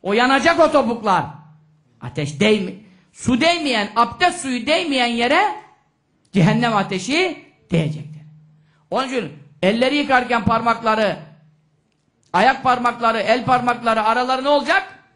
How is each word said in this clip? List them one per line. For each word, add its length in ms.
O 100
yanacak 480
o 120
topuklar. 520
Ateş 400
değmi-, 420
su 280
değmeyen, 560
abdest 440
suyu 260
değmeyen 400
yere 480
cehennem 440
ateşi 680
değecektir. 520
Onun 160
için 260
elleri 340
yıkarken 480
parmakları, 720
ayak 300
parmakları, 560
el 260
parmakları 580
araları 420
ne 40
olacak? 560